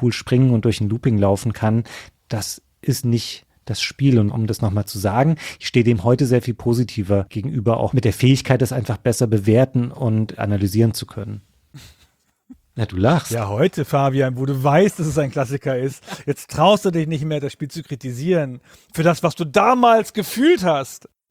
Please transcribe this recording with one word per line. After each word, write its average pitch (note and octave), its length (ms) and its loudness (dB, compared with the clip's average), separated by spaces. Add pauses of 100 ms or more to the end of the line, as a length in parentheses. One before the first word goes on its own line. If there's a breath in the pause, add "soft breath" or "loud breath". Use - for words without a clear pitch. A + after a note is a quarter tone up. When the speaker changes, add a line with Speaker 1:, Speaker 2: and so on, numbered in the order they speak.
Speaker 1:
cool B2 100 2
springen B2+ 400 2
und A2+ 140 2
durch A2 160 0
ein G#2 80 -2
Looping A2+ 280 0
laufen G2+ 360 2
kann. A2 320 0 (420 loud breath)
Das - 340 -8 (200)
ist - 240 -2
nicht A#2 400 -2 (180)
das - 180 -8
Spiel. C3+ 380 2
Und G#2 120 2
um A2+ 160 -4
das G#2 140 -6
nochmal G#2 220 0
zu - 160 -10
sagen, B2 380 2 (240 loud breath)
ich - 60 -10
stehe A#2+ 180 2
dem A2+ 180 2
heute B2+ 220 2
sehr A#2+ 160 2
viel A#2 140 -4
positiver G#2 720 -2
gegenüber, A2+ 480 -2
auch - 160 -2
mit B2 100 2
der G#2 80 2
Fähigkeit, C3 500 2
das C3 120 0
einfach A#2+ 240 -4
besser A#2+ 300 0
bewerten A2 640 2
und A2 460 -2
analysieren G#2 560 0
zu - 120 -10
können. G#2 340 -12 (340)
<laughs> - 1000 -20
Na, A2 100 -4
du F#2 120 -8
lachst. B2+ 340 2
Speaker 2:
Ja, A2+ 160 -2
heute, C3 380 0
Fabian, C3+ 500 0
wo C3 100 -4
du C3+ 160 -4
weißt, D#3+ 380 2
dass D#3+ 80 -2
es D3 100 -4
ein C#3 140 -2
Klassiker C3+ 480 -4
ist. C3 240 -6 (220 loud breath)
Jetzt - 240 -6
traust F#3 340 2
du G3 80 0
dich E3 160 -2
nicht D#3 160 -4
mehr, D3+ 160 -4
das C#3 140 -8
Spiel C#3+ 160 -10
zu E3+ 120 -14
kritisieren. C3+ 800 -4 (320 soft breath)
Für E3 120 -2
das, E3 200 2
was E3 120 -2
du E3+ 100 -6
damals A3+ 640 4
gefühlt A#3+ 540 0
hast. C#3+ 420 -2 (240)